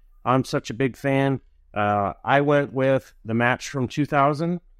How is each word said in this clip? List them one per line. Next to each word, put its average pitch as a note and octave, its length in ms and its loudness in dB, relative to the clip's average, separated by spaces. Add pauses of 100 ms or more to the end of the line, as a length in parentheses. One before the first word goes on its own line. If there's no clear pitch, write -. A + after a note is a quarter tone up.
(260)
I'm B2+ 180 2
such - 240 -6
a A#2 60 -8
big A#2+ 200 0
fan." C3+ 460 0 (320)
Uh, G#2 400 0 (100)
I C#3 200 2
went C#3+ 320 0
with C3 400 0 (100)
the A2 80 -6
match A#2+ 380 0
from B2+ 180 -4
two C#3+ 160 -2
thousand, D3+ 560 0 (200)